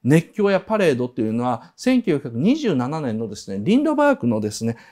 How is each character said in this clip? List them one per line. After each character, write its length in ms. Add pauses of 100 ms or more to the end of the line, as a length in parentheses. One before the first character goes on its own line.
熱 300
狂 180
や 100
パ 180
レ 120
ー 60
ド 100
っ 80
て 80
い 60
う 40
の 120
は、 320
千 260
九 160
百 160
二 220
十 180
七 260
年 160
の 120
で 80
す 160
ね、 80
リ 160
ン 80
ド 100
バ 220
ー 40
グ 60
の 140
で 100
す 140
ね、 120 (160)